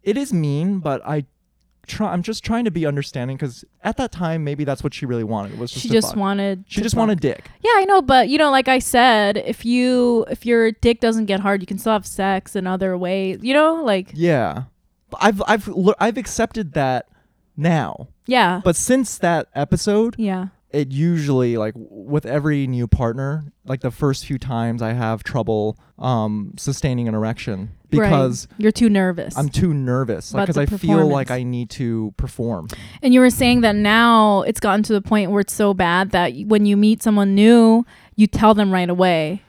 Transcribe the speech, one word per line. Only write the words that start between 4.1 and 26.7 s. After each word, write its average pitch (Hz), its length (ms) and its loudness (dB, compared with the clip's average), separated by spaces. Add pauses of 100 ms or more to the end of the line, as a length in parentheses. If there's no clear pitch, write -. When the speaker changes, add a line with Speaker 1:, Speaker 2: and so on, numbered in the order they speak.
Speaker 1:
time, 165 320 -4
maybe 143 200 -6
that's 139 200 -6
what 139 100 -4
she - 120 -10
really 117 180 -4
wanted 104 340 -8
was 120 140 -10
just 127 100 -10
Speaker 2:
She 247 60 -8
Speaker 1:
to 226 60 0
Speaker 2:
just 220 160 0
Speaker 1:
fuck. - 60 -8
Speaker 2:
wanted 196 520 -4
Speaker 1:
She - 80 -8
Speaker 2:
to 214 80 -2
Speaker 1:
just 226 100 -2
Speaker 2:
fuck. 233 60 0
Speaker 1:
wanted 214 200 0
dick. - 300 -4 (120)
Speaker 2:
Yeah, 466 120 2
I 392 100 4
know, 392 160 4
but, 254 280 4
you 285 100 0
know, 302 140 4
like 262 160 2
I 262 100 2
said, 220 680 2
if - 220 -8
you, 247 640 2
if - 160 -8
your 226 240 4
dick 233 300 0
doesn't 226 260 0
get 190 140 -2
hard, 196 200 0
you 180 60 -10
can 190 120 -8
still 220 160 -2
have 202 120 -4
sex 190 480 -4
in 185 140 -4
other 185 280 -2
ways, 185 460 -4
you 254 100 -2
know, 320 320 2
like 190 300 -2
Speaker 1:
Yeah. 127 480 0 (580)
I've, 202 280 2
I've, 214 200 0
le-, 196 300 0
I've 220 180 -2
accepted 220 580 -6
that 131 320 -2 (500)
now. 151 520 -2 (180)
Speaker 2:
Yeah. 208 380 2
Speaker 1:
But 170 120 4
since 254 420 0
that 170 360 0
episode, 214 640 0
Speaker 2:
Yeah. 190 300 -4 (240)
Speaker 1:
it 139 220 -2
usually, 143 640 0
like, 107 180 -4
w-, 113 160 -18
with 117 340 -6
every 143 440 -2
new 123 180 -4
partner, 135 580 -2 (220)
like, 131 140 -6
the 127 100 -4
first 135 340 -2
few 135 140 -6
times 117 440 -4
I 113 100 -4
have 113 320 -4
trouble, 107 520 -2 (220)
um, 107 580 -4
sustaining 127 520 -4